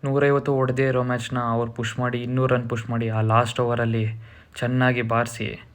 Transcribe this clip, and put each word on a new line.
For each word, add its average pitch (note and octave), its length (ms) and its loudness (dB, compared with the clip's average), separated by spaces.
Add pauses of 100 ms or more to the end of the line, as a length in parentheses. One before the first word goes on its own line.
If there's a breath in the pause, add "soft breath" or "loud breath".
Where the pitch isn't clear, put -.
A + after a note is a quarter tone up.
ನೂರೈವತ್ತು C#3 500 2
ಹೊಡೆದೇ C3 340 2
ಇರೋ B2+ 140 0
ಮ್ಯಾಚ್ನ B2 360 -4
ಅವ್ರು A#2 340 0
ಪುಷ್ A#2 260 -6
ಮಾಡಿ, B2 240 -2
ಇನ್ನೂರು B2+ 320 2
ರನ್ B2 140 -2
ಪುಷ್ A#2 220 -4
ಮಾಡಿ, A#2 180 0
ಆ A2 120 0
ಲಾಸ್ಟ್ A2+ 400 2
ಓವರಲ್ಲಿ A#2 460 0 (480 loud breath)
ಚೆನ್ನಾಗಿ B2+ 480 2
ಬಾರಿಸಿ A#2 580 -2 (140)